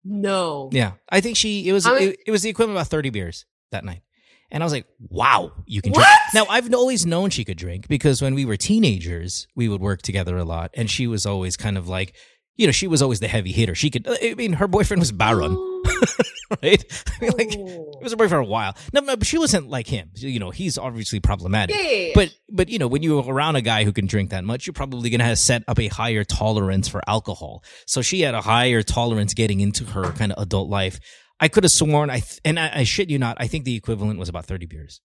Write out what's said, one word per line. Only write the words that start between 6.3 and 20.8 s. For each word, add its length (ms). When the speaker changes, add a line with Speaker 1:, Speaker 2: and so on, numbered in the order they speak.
Speaker 2:
Now, 160
I've 240
always 320
known 260
she 140
could 140
drink 300
because 340
when 120
we 100
were 120
teenagers, 1000
we 120
would 120
work 220
together 340
a 80
lot. 300
And 140
she 200
was 180
always 300
kind 200
of 120
like, 260
you 100
know, 60
she 140
was 160
always 180
the 80
heavy 240
hitter. 220
She 160
could, 180
I 260
mean, 200
her 140
boyfriend 320
was 120
Baron, 460
Speaker 1:
Oh. 240
Speaker 2:
<laughs> 440
right? 200
I 180
mean, 140
like, 200
Speaker 1:
Oh. 400
Speaker 2:
it 40
was 100
her 40
boyfriend 140
for 80
a 60
while. 300
No, 80
no, 160
but 100
she 120
wasn't 300
like 180
him. 280
You 260
know, 100
he's 280
obviously 420